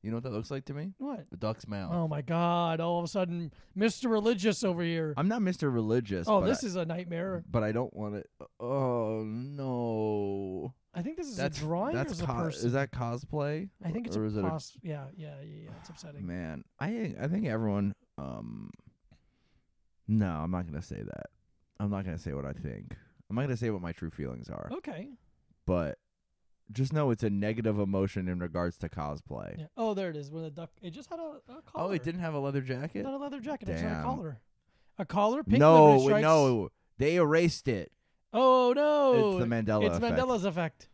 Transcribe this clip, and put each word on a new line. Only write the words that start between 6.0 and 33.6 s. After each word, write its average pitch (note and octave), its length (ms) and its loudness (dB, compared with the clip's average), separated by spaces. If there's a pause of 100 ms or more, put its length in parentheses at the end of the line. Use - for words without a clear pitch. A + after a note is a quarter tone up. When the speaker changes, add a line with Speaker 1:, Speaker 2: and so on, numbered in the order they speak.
Speaker 2:
Oh, G#3 120 6
Speaker 1:
but F#3 60 2
Speaker 2:
this B3+ 160 2
Speaker 1:
I, B3+ 60 -4
Speaker 2:
is F3+ 80 -4
a F3+ 80 -2
nightmare. E3+ 680 -6
Speaker 1:
but A2+ 140 2
I G#2+ 80 0
don't A#2 240 -2
want G#2 180 -6
it. - 160 -10 (300)
Oh, A#2+ 680 0
no. A2 1500 -4 (200)
Speaker 2:
I F3 80 -6
think D4 140 -6
this E4+ 120 -8
is A3+ 80 -10
Speaker 1:
That's, C#3 220 -4
Speaker 2:
a - 20 -6
drawing E3+ 340 -2
Speaker 1:
that's C3 160 -2
Speaker 2:
or F#3+ 40 -6
is E3 80 -8
a E3 40 -2
Speaker 1:
co-, C3 80 -2
Speaker 2:
person? D3+ 320 -2
Speaker 1:
is A#2+ 60 2
that C3+ 200 0
cosplay? C#3+ 760 -4 (160)
Speaker 2:
I E3+ 60 -4
think A3+ 160 -6
it's - 100 -6
Speaker 1:
Or G#2+ 80 0
Speaker 2:
a - 40 0
Speaker 1:
is G#2 80 -2
it G2+ 80 0
a - 40 0
Speaker 2:
cos-, - 340 -6
yeah, D3 220 -8 (120)
yeah, D3+ 260 -12
yeah, D3+ 220 -16
yeah. - 60 -16 (100)
It's - 80 -20
upsetting. D3 380 -14
Speaker 1:
Man, E2+ 380 -8 (160)
I, A3 400 -4
I C3+ 80 -4
think F#3+ 180 0
everyone, G2+ 480 0 (220)
um, A1+ 540 -10 (1400)
no, G#2+ 220 2
I'm E2 220 -4
not F2+ 160 -2
gonna D2+ 160 -10
say - 200 -12
that. - 240 -12 (520)
I'm G2+ 120 -2
not G2 140 -4
gonna E2 140 -6
say D#2 140 -8
what C#2 140 -6
I C#2 60 -8
think. G#1+ 440 -10 (340)
I'm G#2+ 60 -4
not B2+ 60 0
gonna C3 140 -2
say A2+ 140 -2
what F#2+ 120 -4
my E2+ 100 -6
true E2 180 -8
feelings B1 380 -8
are. G1+ 300 -10
Speaker 2:
Okay. C4 320 -10 (560)
Speaker 1:
But E2+ 320 0 (760)
just C3 200 -2
know D3 180 2
it's A2+ 120 0
a A2+ 80 2
negative G#2+ 480 0
emotion G2 500 0
in F2+ 120 -4
regards F2 380 -2
to F2 100 -6
cosplay. D2 680 -8
Speaker 2:
Yeah. D#3 80 -12 (100)
Oh, A3 180 -2
there F#3+ 160 -4
it D3+ 60 -10
is. C#3+ 140 -10
When E3 120 -10
the D#3+ 80 -10
duck, D#3 200 -14 (120)
it F3+ 80 -10
just A#3 200 -16
had E4 100 -10
a, D4+ 200 -12 (120)
a D#4 100 -20
collar. - 260 -4
Speaker 1:
Oh, - 40 0
it D#3 100 -2
didn't E3+ 200 -6
have D#3+ 120 -4
a D3 40 -2
leather C#3 240 0
jacket? C3+ 420 -6
Speaker 2:
Not C4+ 100 -6
a C#4 40 -8
leather C#4 220 -8
jacket. B3+ 280 -8